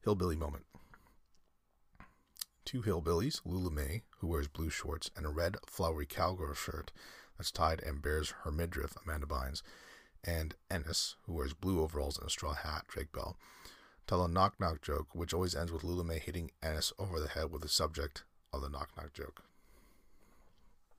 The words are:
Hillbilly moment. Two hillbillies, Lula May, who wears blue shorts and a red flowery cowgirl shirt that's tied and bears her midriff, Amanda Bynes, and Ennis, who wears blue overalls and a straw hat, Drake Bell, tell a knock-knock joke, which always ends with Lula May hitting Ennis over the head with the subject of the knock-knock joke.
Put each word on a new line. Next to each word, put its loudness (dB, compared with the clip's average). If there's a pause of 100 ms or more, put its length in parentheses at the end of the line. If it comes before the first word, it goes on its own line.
Hillbilly 4
moment. -4 (2000)
Two -2
hillbillies, 4
Lula 0
May, -2 (140)
who -2
wears 2
blue -2
shorts -4
and -4
a 0
red 2 (100)
flowery 0
cowgirl 0
shirt -6 (460)
that's -2
tied 4
and -2
bears 2 (100)
her 0
midriff, 0
Amanda -2
Bynes, -2 (600)
and 0 (160)
Ennis, -2
who -6
wears 0
blue 2
overalls 0
and -6
a 0
straw -2
hat, -4
Drake -6
Bell, -6 (680)
tell 4
a 4
knock-knock 4
joke, -2
which -2
always 2
ends 0
with -4
Lula 0
May 0
hitting -4 (120)
Ennis 0
over -2
the -2
head -2
with -6
the -6
subject 0 (280)
of -4
the -4
knock-knock -8
joke. -12 (1600)